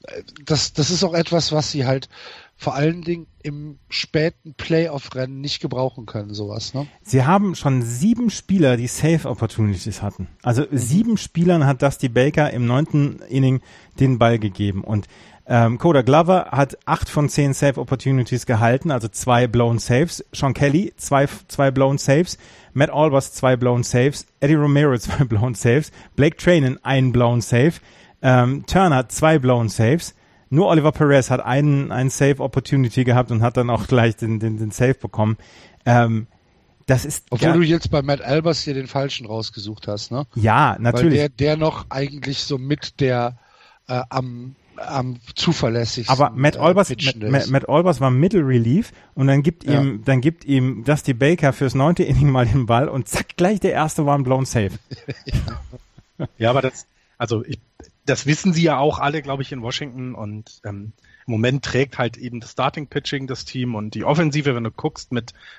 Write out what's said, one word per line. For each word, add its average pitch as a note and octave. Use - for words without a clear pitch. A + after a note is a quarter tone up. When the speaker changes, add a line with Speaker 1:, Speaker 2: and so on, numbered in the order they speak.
Speaker 1:
das, -
das D3
ist F3
auch E3+
etwas, E3+
was D3+
sie C#3
halt C3
vor C#3
allen D#3+
Dingen E3+
im D3
späten -
Playoff-Rennen C#3
nicht C#3
gebrauchen B2
können, G#2
sowas, G#2
ne? C#3+
Speaker 2:
Sie C3
haben F#3
schon C3
sieben G3+
Spieler, D3
die A#2+
Safe-Opportunities A2+
hatten. G2
Also B2
Speaker 1:
Mhm. C#3+
Speaker 2:
sieben G3
Spielern E3+
hat C#3
Dusty C3+
Baker C#3
im A#2+
neunten C#3+
Inning C3
den C3
Ball A#2
gegeben. G2+
Und, G#2
ähm, A#2
Koda D3+
Glover E3
hat C3+
acht -
von D3
zehn C#3+
Safe-Opportunities C3
gehalten, A#2+
also A#2
zwei B2
Blown A#2
Saves. B2+
Sean C3+
Kelly, D3
zwei, C#3
zwei C#3
Blown C3+
Saves. D3+
Matt D3
Albers, C#3
zwei C3
Blown B2
Saves. C3
Eddie D3
Romero, C#3+
<laughs> -
zwei A#2+
Blown A2+
Saves. A#2+
Blake D#3
Trainen, D3
ein C3
Blown A#2+
Save. B2+
Ähm, B2+
Turner, D#3
zwei D#3+
Blown B2
Saves. A#2+
Nur E3+
Oliver D#3
Perez C#3
hat B2+
einen, C#3
einen B2+
Save-Opportunity C3+
gehabt B2
und A2+
hat A#2+
dann A#2+
auch A2
gleich A#2
den, A2
den, A2
den A2
Save B2
bekommen. G#2+
Ähm, A#2
das B2+
ist -
Speaker 1:
Obwohl C3+
Speaker 2:
gar E3
Speaker 1:
du F3
jetzt D#3+
bei D3
Matt C#3
Albers D#3
hier D3
den C3
falschen C#3
rausgesucht G#2+
hast, G#2
ne? C3+
Speaker 2:
Ja, A2+
natürlich. B2+
Speaker 1:
Weil D3
der, -
der D3
noch D#3
eigentlich C#3
so C#3
mit C#3
der, B2
äh, B2+
am, B2+
am B2+
zuverlässigsten, A#2+
Speaker 2:
Aber C3
Matt C3+
Speaker 1:
äh, -
Speaker 2:
Albers, F3+
Speaker 1:
pitchende A#2+
Speaker 2:
Matt, -
Speaker 1:
ist. -
Speaker 2:
Matt C3+
Albers E3
war C3
Middle D#3
Relief B2+
und C3+
dann C#3
gibt -
Speaker 1:
Ja. C#3+
Speaker 2:
ihm, A2+
dann C3
gibt D#3+
ihm B2+
Dusty D3
Baker C#3
fürs C3
neunte D#3
Inning C#3
mal B2+
den A#2+
Ball A#2+
und B2+
zack, -
gleich F#3
der F#3
erste D3+
war C#3+
ein C#3
Blown C3
Save. G2+
Speaker 1:
<laughs> -
Speaker 3:
Ja, A2+
aber C3+
das, -
also A2+
ich, -
das C3+
wissen D#3
sie E3
ja D3+
auch C#3+
alle, C#3+
glaub C#3
ich, -
in C3
Washington B2+
und, G#2+
ähm, G2+
im B2
Moment B2
trägt C3
halt A#2
eben A#2+
das A2+
Starting C#3
Pitching C3+
das B2+
Team B2
und G#2+
die G#2
Offensive, D3
wenn A#2
du A2+
guckst, -
mit, A#2+